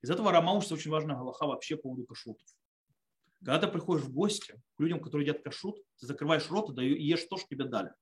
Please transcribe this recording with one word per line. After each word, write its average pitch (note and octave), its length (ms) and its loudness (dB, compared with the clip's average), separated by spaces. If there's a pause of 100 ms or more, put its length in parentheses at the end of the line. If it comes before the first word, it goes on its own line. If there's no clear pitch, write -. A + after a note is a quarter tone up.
Из C3 80 -6
этого F#3 200 2
Рама F3 220 8
учится G3+ 220 2
очень D3+ 160 -6
важная D3+ 260 0
галаха B2+ 300 -4
вообще C#3+ 300 -2
по - 60 -12
поводу B2+ 240 -8
кашрутов. - 400 -14 (960)
Когда C#3+ 140 2
ты F#3 100 2
приходишь E3 360 0
в C3 80 -8
гости G3+ 480 -2 (160)
к - 40 -8
людям, D#3+ 200 2
которые D3 260 -2
едят D3 160 -2
кашрут, - 340 -8 (240)
ты A#2+ 60 -14
закрываешь D3 440 0
рот G#3 200 0
и B2+ 40 -10
дае-, C3 220 2
и D3+ 80 -4
ешь E3+ 200 2
то, G3 120 -8
что - 120 -10
тебе C3+ 160 -4
дали. A2 380 -4